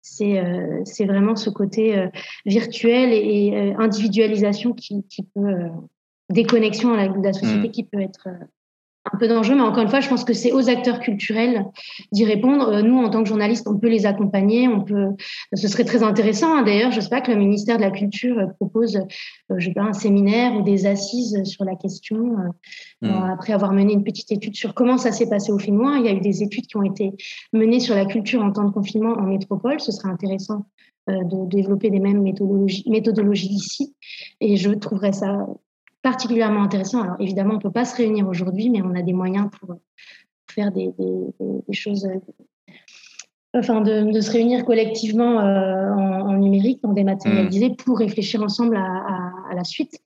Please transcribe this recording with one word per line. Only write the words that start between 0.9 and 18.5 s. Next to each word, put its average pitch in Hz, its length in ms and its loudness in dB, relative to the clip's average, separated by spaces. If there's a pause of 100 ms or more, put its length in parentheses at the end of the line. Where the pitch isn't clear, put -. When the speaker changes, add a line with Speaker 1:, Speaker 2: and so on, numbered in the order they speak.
Speaker 1:
vraiment 202 280 2
ce 208 140 -4
côté, 208 480 0
euh, 185 120 0 (360)
virtuel 233 680 2
et, 208 340 2
et, 202 100 2
euh, 202 220 0
individualisation 208 960 2
qui, 202 340 -8
qui - 140 -12 (120)
peut, 202 120 -2
euh, 175 220 -2 (640)
déconnexion 220 640 2
à 226 40 2
la, 196 120 2
de 190 160 -2
la 196 80 2
société 107 360 0
Speaker 2:
Hmm. - 40 -8
Speaker 1:
qui 233 120 -6
peut 202 160 -6
être, 190 280 -8
euh, 175 160 -16 (680)
un - 60 -4
peu 233 100 2
dangereux, 226 280 4
mais 277 80 6
encore 220 220 2
une 202 40 2
fois, 269 120 4
je 269 100 -4
pense 247 120 0
que 233 120 0
c'est 240 180 0
aux 262 160 4
acteurs 240 320 0
culturels 220 640 -2 (480)
d'y 214 140 4
répondre. 240 420 4
Euh, 208 140 2
nous, 247 160 6
en 233 100 2
tant 220 140 2
que 202 60 0
journalistes, 214 380 0
on 208 120 0
peut 233 100 2
les 220 160 4
accompagner, 208 640 2
on 208 140 2
peut, 202 240 0 (480)
ce 208 120 -2
serait 202 180 2
très 233 180 2
intéressant, 220 520 2
hein, 277 80 2
d'ailleurs, 214 300 2
je 214 80 -2
sais 170 80 -6
pas, 262 140 -2
que 254 80 -2
le 214 80 2
ministère 202 400 2
de 214 40 2
la 196 80 2
Culture, 208 480 -4
euh, 190 80 0 (140)